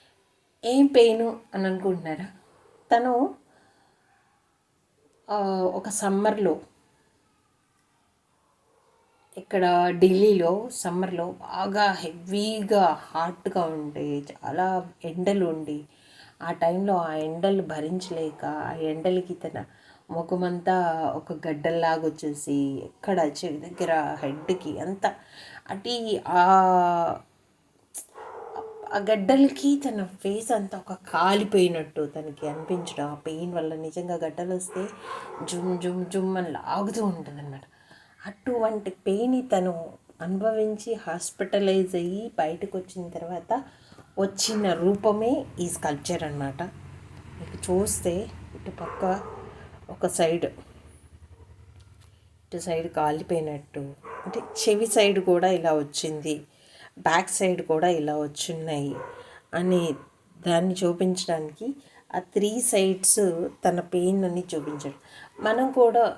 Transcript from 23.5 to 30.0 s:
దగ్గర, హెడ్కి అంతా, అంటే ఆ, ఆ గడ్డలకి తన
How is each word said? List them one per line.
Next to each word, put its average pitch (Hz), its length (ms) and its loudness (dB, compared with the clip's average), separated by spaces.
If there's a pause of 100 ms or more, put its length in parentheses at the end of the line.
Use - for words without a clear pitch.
దగ్గర, 160 640 -2
హెడ్కి 151 600 -4
అంతా, 190 340 -2 (560)
అంటే 220 560 -4
ఆ, 180 960 6 (1700)
ఆ 202 60 -2
గడ్డలకి 269 880 4
తన 208 160 -2